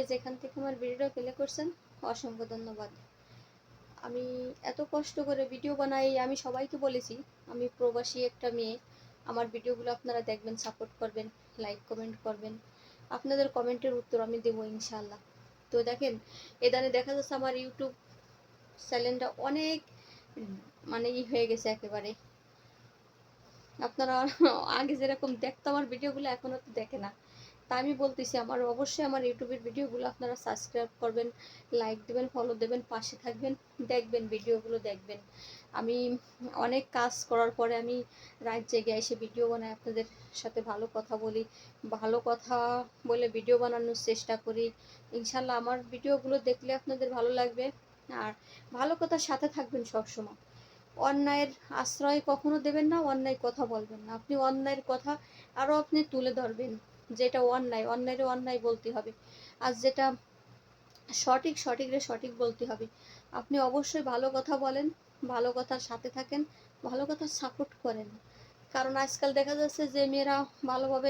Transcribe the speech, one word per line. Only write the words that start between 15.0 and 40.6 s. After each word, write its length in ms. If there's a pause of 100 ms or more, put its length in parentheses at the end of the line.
তো 160
দেখেন, 300 (480)
এদানে 280
দেখা 240
যাচ্ছে 220
আমার 200
YouTube 400 (840)
চ্যানেলটা 480 (100)
অনেক, 420 (1080)
মানে, 240
ই 140
হয়ে 240
গেছে 220
একেবারে। 420 (1700)
আপনারা 420
<laughs> 580
আগে 160
যেরকম 400
দেখতো 340
আমার 160
ভিডিওগুলো, 440
এখন 240
তো 200
দেখে 240
না। 120 (540)
তা 120
আমি 180
বলতেছি, 440
আমার 280
অবশ্যই 400
আমার 180
YouTube-এর 400
ভিডিওগুলো 440
আপনারা 280
সাবস্ক্রাইব 540 (100)
করবেন, 280 (440)
লাইক 340
দিবেন, 220
ফলো 280
দিবেন, 340
পাশে 280
থাকবেন, 360 (340)
দেখবেন, 400
ভিডিওগুলো 520
দেখবেন। 400 (540)
আমি 240 (580)
অনেক 360
কাজ 220 (100)
করার 280
পরে 240
আমি 220 (440)
রাত 260
জেগে 280
এসে 200
ভিডিও 320
বানাই, 240
আপনাদের 340 (280)
সাথে 280